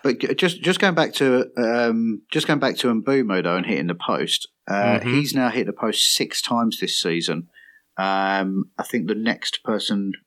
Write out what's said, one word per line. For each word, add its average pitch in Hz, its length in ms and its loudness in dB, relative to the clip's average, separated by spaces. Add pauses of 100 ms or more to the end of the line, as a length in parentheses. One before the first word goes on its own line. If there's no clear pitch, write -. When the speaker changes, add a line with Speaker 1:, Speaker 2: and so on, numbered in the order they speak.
Speaker 1:
But 131 160 2
g-, 135 160 0
just, 175 280 0
just 185 160 2
going 190 160 4
back 147 200 2
to, 127 420 2
um, 113 640 0 (100)
just 151 160 0
going 151 140 2
back 131 160 0
to 127 100 0
Mbeumo, 110 560 2
though, 87 140 0
and 90 80 -2
hitting 85 220 -2
the 85 80 -2
post, - 520 -2 (220)
uh, 101 300 2
Speaker 2:
Mm-hmm. 123 140 -2
Speaker 1:
he's 143 220 0
now 127 140 2
hit 120 180 -2
the - 60 -4
post - 420 0
six - 260 -2
times 117 380 0
this - 200 -2
season. 85 500 -2 (480)
Um, 95 800 0
I - 60 -6
think - 240 -4
the 107 80 0
next - 500 -4
person 101 480 -2 (140)